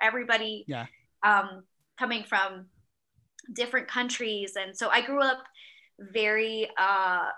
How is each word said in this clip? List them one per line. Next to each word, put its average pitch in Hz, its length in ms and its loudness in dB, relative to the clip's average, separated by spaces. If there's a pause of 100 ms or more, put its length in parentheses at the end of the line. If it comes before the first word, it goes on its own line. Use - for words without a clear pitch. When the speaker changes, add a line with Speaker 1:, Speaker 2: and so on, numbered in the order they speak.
Speaker 1:
Everybody, 220 640 0
Speaker 2:
Yeah. 120 200 -6 (360)
Speaker 1:
um, 196 400 4 (360)
coming 233 260 -2
from 185 420 -2 (840)
different 240 360 -2
countries. 220 680 -4
And 190 200 -6
so 226 120 -2
I 226 120 6
grew 277 200 0
up 262 220 2 (560)
very, 214 800 0
uh, 185 600 2